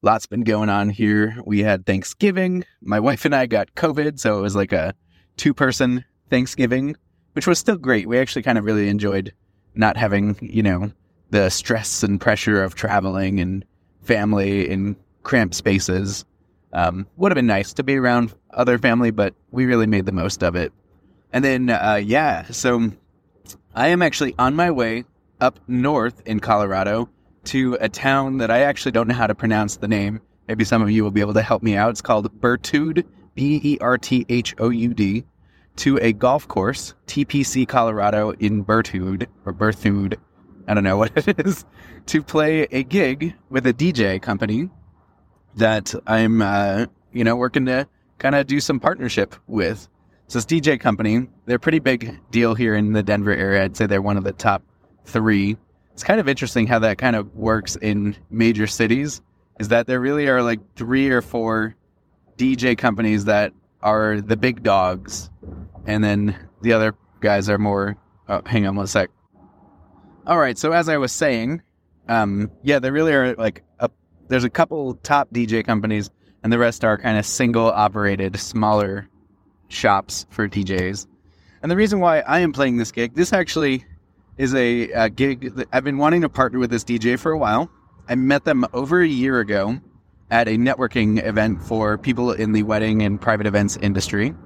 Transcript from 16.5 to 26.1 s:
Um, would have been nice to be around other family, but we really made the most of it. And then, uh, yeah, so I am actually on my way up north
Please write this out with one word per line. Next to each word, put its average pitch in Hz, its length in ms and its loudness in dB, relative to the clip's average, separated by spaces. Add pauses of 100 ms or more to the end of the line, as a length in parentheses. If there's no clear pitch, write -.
Um, 87 320 -2 (120)
would 196 140 4
have 175 40 2
been 127 100 2
nice 101 280 0
to 139 100 -4
be 135 140 0
around 120 360 0 (160)
other 120 300 2
family, 120 320 2
but 104 240 -2 (160)
we 127 140 0
really 120 200 4
made 101 220 2
the 98 40 -4
most 92 300 -4
of 87 140 0
it. 85 180 -4 (580)
And 127 140 0
then, 127 240 2
uh, 104 340 0
yeah, 117 420 0
so 117 460 0 (840)
I 127 140 2
am 180 120 4
actually 151 380 0
on 131 160 2
my 170 160 2
way 120 340 -2 (340)
up 131 280 0
north 123 580 0